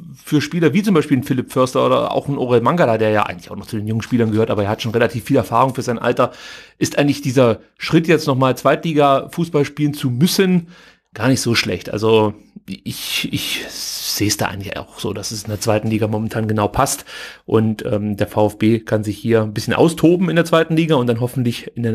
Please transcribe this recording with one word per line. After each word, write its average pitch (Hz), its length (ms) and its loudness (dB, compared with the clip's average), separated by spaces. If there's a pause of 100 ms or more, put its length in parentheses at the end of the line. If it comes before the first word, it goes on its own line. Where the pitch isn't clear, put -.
(160)
für - 240 0
Spieler 165 340 2
wie 202 80 2
zum 202 120 2
Beispiel 147 240 4
ein 120 60 -2
Philipp 123 280 -2
Förster 127 340 2
oder 127 280 0
auch 131 160 -2
ein 139 80 -2
Orel 123 240 2
Mangala, 123 360 2
der 110 120 2
ja 104 140 2
eigentlich - 280 -10
auch - 60 -12
noch 98 80 -12
zu - 100 -10
den 101 100 -6
jungen 110 160 -2
Spielern 113 300 2
gehört, 110 180 2
aber 107 140 0
er 98 60 -2
hat 107 120 -4
schon 110 120 -4
relativ 117 320 0
viel 135 100 2
Erfahrung 120 400 2
für 123 60 -6
sein 113 180 -4
Alter, 123 320 0 (460)
ist - 200 -2
eigentlich 143 240 2
dieser 123 380 2 (180)
Schritt 165 300 2
jetzt 151 200 2
nochmal 131 280 2
Zweitliga-Fußball 147 1080 2
spielen 147 280 -2
zu 139 160 -4
müssen, 175 600 2 (440)
gar 107 140 -2
nicht 131 140 2
so 117 120 0
schlecht. - 380 -2
Also 110 420 4 (320)
ich, - 640 -8
ich - 360 -4
sehe - 600 -4
es 101 100 0
da 113 80 -2
eigentlich 95 320 -8
auch - 220 -14
so, 107 120 -4
dass 101 200 -8
es 104 120 -10
in 117 60 -10
der 104 100 -6
zweiten 107 280 0
Liga 110 200 0
momentan 110 400 -4
genau 107 200 0
passt - 360 -2 (420)
und, 110 380 0
ähm, 104 320 -2
der 101 120 -2
V 107 180 2
F 104 140 -2
B 110 200 4
kann 110 240 -2
sich 104 140 -6
hier 113 240 2
ein 107 140 -4
bisschen 110 180 -2
austoben 165 560 2
in 160 60 -2
der 165 100 2
zweiten 165 300 2
Liga 160 200 2
und 123 120 0
dann 113 120 0
hoffentlich 123 560 -4
in 120 60 -6
der 113 140 -2